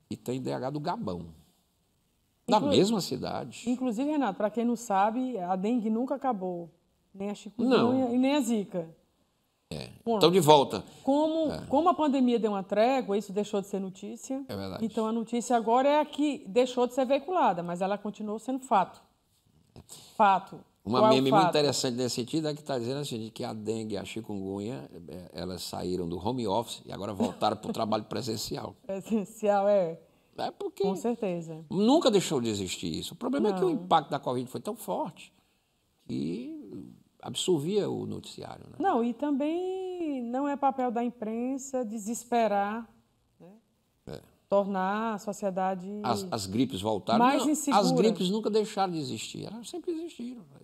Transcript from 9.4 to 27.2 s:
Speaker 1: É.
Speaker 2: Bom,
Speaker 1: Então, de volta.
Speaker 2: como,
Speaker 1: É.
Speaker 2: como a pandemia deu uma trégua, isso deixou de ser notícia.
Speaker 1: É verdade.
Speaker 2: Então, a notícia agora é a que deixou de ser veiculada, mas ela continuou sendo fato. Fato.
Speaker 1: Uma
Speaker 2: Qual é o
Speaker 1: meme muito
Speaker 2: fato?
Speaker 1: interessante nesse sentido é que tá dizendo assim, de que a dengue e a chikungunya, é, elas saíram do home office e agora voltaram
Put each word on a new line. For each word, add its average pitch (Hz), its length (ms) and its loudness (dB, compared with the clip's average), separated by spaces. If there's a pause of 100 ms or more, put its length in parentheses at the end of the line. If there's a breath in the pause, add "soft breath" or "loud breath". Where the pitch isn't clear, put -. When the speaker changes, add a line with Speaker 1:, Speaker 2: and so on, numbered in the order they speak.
Speaker 1:
É. 67 160 -8 (160)
Speaker 2:
Bom, 233 140 2
Speaker 1:
Então, 170 120 8
de 185 80 6
volta. 143 460 8 (180)
Speaker 2:
como, 311 480 2
Speaker 1:
É. - 180 -6
Speaker 2:
como 311 200 4
a 349 60 4
pandemia 254 440 2
deu 208 140 0
uma 196 100 -2
trégua, 208 560 2
isso 214 140 -6
deixou 202 280 -2
de 185 60 -8
ser 190 140 -4
notícia. 220 680 -8
Speaker 1:
É - 80 -6
verdade. 196 280 -4
Speaker 2:
Então, 220 220 -2
a 220 60 -2
notícia 233 440 0
agora 233 320 4
é 294 120 6
a 294 40 0
que 294 420 -2
deixou 247 400 2
de 247 80 -10
ser 269 100 0
veiculada, 269 600 2
mas 175 160 -6
ela 196 180 0
continuou 214 400 -8
sendo 262 220 -6
fato. 202 420 0 (1120)
Fato. 190 420 4 (260)
Speaker 1:
Uma - 160 2
Speaker 2:
Qual 131 100 8
é 131 40 8
o - 20 6
Speaker 1:
meme 135 160 4
muito 101 100 8
Speaker 2:
fato? 175 80 6
Speaker 1:
interessante 143 460 2
nesse 123 180 0
sentido 151 320 -2
é 151 80 -2
que 147 80 -12
tá 135 160 -4
dizendo 123 220 -4
assim, 135 180 -6
de 110 120 -8
que 123 120 -10
a 120 100 -6
dengue 110 420 -4
e 98 40 -4
a 95 60 -6
chikungunya, 104 840 -6 (200)
é, 87 320 -14
elas 90 220 -6
saíram 90 460 -4
do 85 80 -4
home 113 300 -4
office 104 400 -2
e - 60 -14
agora 98 200 -8
voltaram 104 440 0